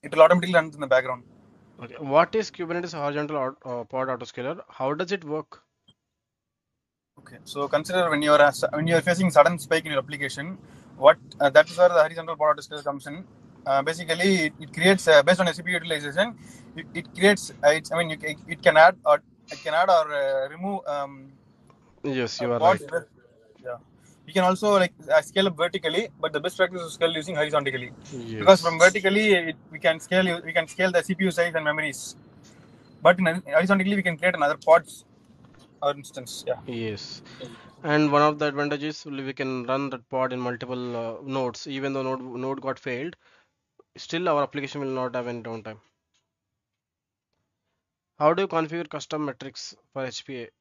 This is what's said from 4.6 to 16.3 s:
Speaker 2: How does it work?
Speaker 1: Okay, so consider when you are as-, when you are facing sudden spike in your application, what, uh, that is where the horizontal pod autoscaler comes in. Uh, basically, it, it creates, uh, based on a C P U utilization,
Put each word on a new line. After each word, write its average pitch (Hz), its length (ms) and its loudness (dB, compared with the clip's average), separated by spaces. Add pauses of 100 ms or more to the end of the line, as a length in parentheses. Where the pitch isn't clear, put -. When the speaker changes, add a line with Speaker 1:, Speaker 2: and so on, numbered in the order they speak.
Speaker 2:
How 135 260 -4
does 175 200 -6
it 180 100 -8
work? 151 380 -10 (1600)
Speaker 1:
Okay, - 260 -20
so 143 240 -6
consider 165 400 0
when 147 120 0
you 147 120 4
are 147 80 8
as-, 147 320 4
when 151 120 -2
you 165 120 2
are 160 40 4
facing 180 300 0
sudden 160 260 6
spike 160 280 -2
in 156 60 -8
your 139 100 0
application, 143 560 -10 (400)
what, 147 200 8 (220)
uh, 143 120 2
that 151 180 6
is 170 80 -12
where 180 100 6
the 170 140 4
horizontal 160 340 -2
pod 151 220 0
autoscaler 147 260 -14
comes 143 240 -8
in. 143 160 -14 (420)
Uh, 139 160 0
basically, 165 680 0
it, 151 120 -6
it 151 140 -16
creates, 185 340 2
uh, 151 160 8
based 175 160 4
on 185 80 2
a 160 60 -2
C 170 80 -10
P 175 100 -8
U 180 40 -2
utilization, 165 600 -4 (380)